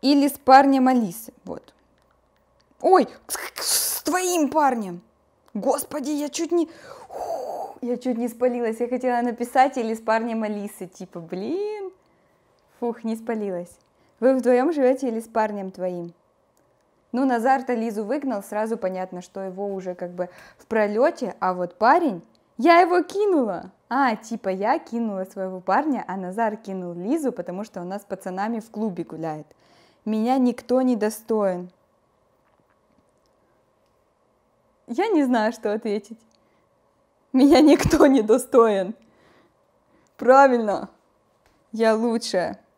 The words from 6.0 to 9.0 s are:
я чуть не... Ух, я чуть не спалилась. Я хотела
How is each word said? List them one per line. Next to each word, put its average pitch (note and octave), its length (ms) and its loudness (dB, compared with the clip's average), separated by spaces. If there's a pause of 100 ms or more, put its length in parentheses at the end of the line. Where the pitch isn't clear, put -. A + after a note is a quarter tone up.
я D4 200 -4
чуть E4 220 -4
не... E4+ 180 0 (400)
Ух, - 720 -10
я A#3+ 160 -4
чуть B3 180 -4
не A#3 120 -4
спалилась. A#3+ 520 -4
Я A#3+ 80 -4
хотела B3 320 -2